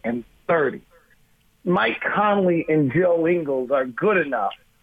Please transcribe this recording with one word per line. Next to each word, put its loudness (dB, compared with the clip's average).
and -4
thirty. 0
Mike 0
Conley 0
and 2
Joe 2
Ingles 0
are 0
good 0
enough -2